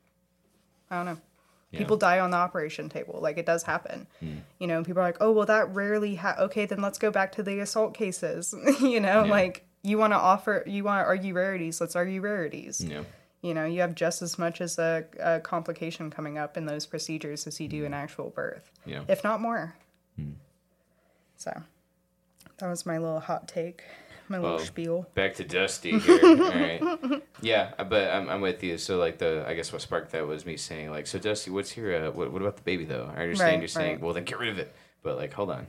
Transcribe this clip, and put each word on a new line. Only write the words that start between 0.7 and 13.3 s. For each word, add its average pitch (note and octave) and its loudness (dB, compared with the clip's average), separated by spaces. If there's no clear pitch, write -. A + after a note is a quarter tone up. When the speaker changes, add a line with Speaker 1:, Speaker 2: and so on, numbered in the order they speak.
Speaker 1:
I F#3 -4
don't F3 -2
know. E3 -6
Speaker 2:
Yeah. E3+ -10
Speaker 1:
People G#3+ 2
die F#3 6
on F3+ 4
the F3 4
operation E3 0
table. - -8
Like, D#3 0
it D#3+ -2
does E3+ 2
happen. - -4
Speaker 2:
Mm. D#3 -8
Speaker 1:
You F3+ -4
know, E3 0
people F3 0
are F#3 6
like, F3 0
"Oh, A3 6
well, G#3 4
that G#3+ 4
rarely G3+ 0
ha-," F#3 -2
okay, G3+ 0
then G3+ -2
let's G3+ -2
go G#3+ 2
back F#3+ 2
to G#3+ -6
the G3+ -4
assault A3 0
cases. F3 -4
<laughs> C4+ 6
You B3 4
know, G3+ 6
Speaker 2:
Yeah. G#3 4
Speaker 1:
like, F#3+ 4
you G3+ 2
wanna G#3+ 6
offer, F#3+ 4
you G3 -4
wanna G3+ 2
argue F#3+ 2
rarities, F3+ -2
let's E3 -4
argue F#3 0
rarities. G3+ -4
Speaker 2:
Yeah. G#2 -6